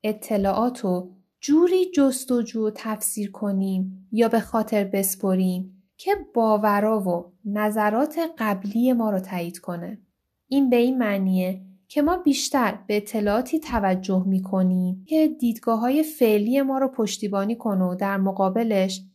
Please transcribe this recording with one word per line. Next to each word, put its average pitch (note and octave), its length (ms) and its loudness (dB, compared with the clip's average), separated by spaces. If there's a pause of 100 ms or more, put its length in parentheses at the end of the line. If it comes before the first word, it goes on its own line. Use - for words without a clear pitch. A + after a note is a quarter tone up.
اطلاعاتو G#3 1040 -2 (300)
جوری F4+ 500 4
جستجو B3 760 0
و G#3+ 80 0
تفسیر G#3+ 560 -6
کنیم F#3+ 800 -4
یا A3 160 4
به A3+ 120 4
خاطر A3 440 0
بسپریم F#3+ 960 -2 (140)
که - 140 -6 (240)
باورا G#3+ 640 2
و F3 320 -4 (120)
نظرات G#3+ 720 0 (200)
قبلی G#3+ 540 0
ما A3+ 180 0
رو F#3+ 100 0
تایید F3+ 380 -8
کنه. F3 400 -10 (500)
این C4+ 220 2
به A#3+ 60 4
این B3+ 220 2
معنیه F#3+ 600 0 (280)
که D4 140 0
ما E4+ 140 2
بیشتر C#4 720 0
به G#3 100 0
اطلاعاتی G#3+ 640 -2
توجه F#3+ 680 0
می‌کنیم F#3 840 0
که D#4 200 4
دیدگاه‌های A#3+ 760 0
فعلی A#3+ 600 2
ما C4+ 160 -2
رو C4+ 100 0
پشتیبانی G#3 680 -2
کنه G3 280 0
و F3+ 100 0
در G3 220 -2
مقابلش F#3+ 840 0 (120)